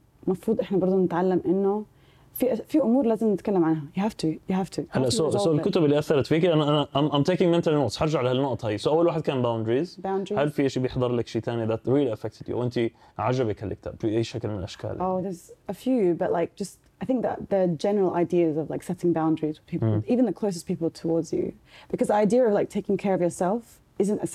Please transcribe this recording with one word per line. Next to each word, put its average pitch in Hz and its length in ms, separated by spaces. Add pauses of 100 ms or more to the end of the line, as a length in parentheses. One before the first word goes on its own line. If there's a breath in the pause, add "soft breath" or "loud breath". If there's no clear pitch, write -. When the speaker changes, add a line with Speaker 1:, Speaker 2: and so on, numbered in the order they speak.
(280)
Speaker 1:
مفروض 214 320
إحنا 196 180
برضو 185 260
نتعلم 180 420
إنه 196 400 (480 soft breath)
في، 247 220
في 285 260
أمور 247 240
لازم 220 280
نتكلم 180 320
عنها. 160 180 (140)
You 190 40
have 214 120
to, - 140
you 160 280
have 185 140
to. - 120
You - 80
Speaker 2:
هلا 131 200
Speaker 1:
have 165 40
to - 20
Speaker 2:
so, 160 160
so - 60
Speaker 1:
resolve 202 80
it. - 20
Speaker 2:
الكتب 165 380
اللي 147 140
أثرت 147 280
فيك، 156 180
أنا، 151 240
أنا، 147 260
I'm, 143 160
I'm 143 120
taking 175 320
mental 170 160
notes. 147 260
حرجع 156 240
لهالنقطة 127 460
هاي. 107 100
So 107 100
أول 165 200
واحد 160 140
كان 139 220
Boundaries. 117 460
Speaker 1:
Boundaries. 190 480
Speaker 2:
هل 147 120
في 147 160
إشي 131 140
بيحضر 123 320
لك 120 160
شي 113 140
تاني 113 340
that 113 40
really 127 380
affected - 300
you؟ 104 60
وأنت 120 260 (380 soft breath)
عجبك 113 460
هالكتاب - 400
بأي 113 200
شكل 113 260
من 104 80
الأشكال؟ 101 420
Speaker 1:
Oh, 185 280
there's 175 240 (200)
a 180 60
few, 185 460
but, - 80
like, 170 340
just, - 120 (260)
I - 20
think 247 220
that - 100 (160)
the 190 100 (220)
general 202 260 (120)
ideas 165 340
of, 156 160
like, 143 160
setting 180 240
boundaries 160 460
with - 120
people, 135 160
Speaker 2:
Mm. 110 260
Speaker 1:
even 247 180
the 339 100
closest 196 300
people 165 180 (120)
towards 165 260 (100)
you, - 140 (400 loud breath)
because - 160
the 208 180
idea 233 220
of, 208 120
like, - 180
taking 196 260
care 196 140
of 170 100
yourself 190 360 (400)
isn't 208 240
a - 80